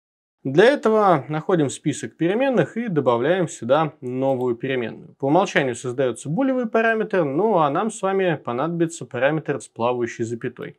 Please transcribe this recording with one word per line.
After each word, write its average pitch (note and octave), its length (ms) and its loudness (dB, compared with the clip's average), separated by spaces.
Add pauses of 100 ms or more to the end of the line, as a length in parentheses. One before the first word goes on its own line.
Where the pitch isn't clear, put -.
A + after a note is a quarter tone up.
(440)
Для E3+ 220 4
этого G#3+ 640 4
находим D#3+ 440 0
список - 460 -6
переменных G#3+ 600 0
и A#3 100 -4
добавляем D3 600 2
сюда C#3+ 540 0
новую B2+ 540 -2
переменную. B2 600 -6
По - 80 -6
умолчанию E3 480 2
создаётся B2+ 560 -4
булевый B3+ 380 -2
параметр, A3+ 560 0
ну F3+ 340 0
а D3+ 140 4
нам G3+ 180 -2
с - 140 -10
вами F#3+ 400 0
понадобится D#3+ 640 -4
параметр C#3+ 520 -2
с - 80 -14
плавающей A#2+ 560 -2
запятой, A#2 560 -8